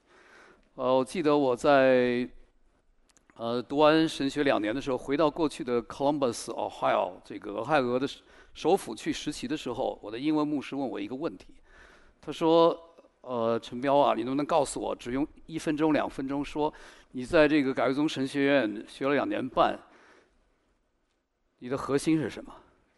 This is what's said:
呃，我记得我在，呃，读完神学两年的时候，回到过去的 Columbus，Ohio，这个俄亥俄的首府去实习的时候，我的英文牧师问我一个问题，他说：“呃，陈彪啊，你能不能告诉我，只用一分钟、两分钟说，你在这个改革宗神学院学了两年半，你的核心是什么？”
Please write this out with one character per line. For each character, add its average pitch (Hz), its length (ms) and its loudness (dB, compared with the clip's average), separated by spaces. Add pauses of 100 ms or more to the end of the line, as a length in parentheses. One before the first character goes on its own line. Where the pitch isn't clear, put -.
(760)
呃， 131 220 0
我 131 80 2
记 180 160 -6
得 147 160 4
我 135 200 2
在， 127 720 4 (1080)
呃， 117 260 -4
读 139 180 -4
完 156 300 6
神 139 220 -4
学 147 140 -2
两 113 180 2
年 107 100 -2
的 135 80 -4
时 131 120 -4
候， 127 40 -2
回 131 200 -4
到 156 120 4
过 156 200 -2
去 - 160 -8
的 120 180 -2
Columbus，Ohio， 117 1300 -2 (100)
这 113 120 -16
个 101 160 -12
俄 104 120 -6
亥 147 160 2
俄 123 180 0
的 135 100 -2 (460)
首 175 220 2
府 117 180 -10
去 143 180 -6
实 - 180 -6
习 - 160 -10
的 143 100 -4
时 131 160 -8
候， 110 280 -4
我 104 100 -12
的 110 60 -10
英 151 180 -2
文 151 120 0
牧 147 160 -4
师 - 140 -12
问 139 120 -4
我 101 100 -8
一 101 100 -6
个 117 80 -8
问 143 200 -8
题， - 100 -20 (760)
他 - 100 -14
说 165 480 4 (440)
：“呃， 117 360 -2
陈 120 220 -10
彪 139 180 4
啊， 117 160 4
你 113 80 -2
能 120 80 -6
不 135 60 -2
能 143 100 -2
告 156 180 2
诉 - 160 -6
我， 104 140 -4
只 - 160 -12
用 135 160 -4 (200)
一 160 120 -10
分 156 180 -4
钟、 156 160 2
两 113 160 0
分 135 200 -8
钟 139 160 -6
说， 147 280 -4 (380)
你 127 140 -10
在 151 240 6
这 151 120 4
个 131 140 0
改 123 140 2
革 135 40 0
宗 147 160 0
神 135 180 -4
学 139 180 0
院 120 420 0
学 - 220 -6
了 147 60 2
两 110 140 0
年 107 180 -4
半， 123 300 2 (1800)
你 123 100 -14
的 135 80 -4
核 135 220 -2
心 160 200 2
是 120 120 -2
什 - 120 -14
么？” - 120 -18 (440)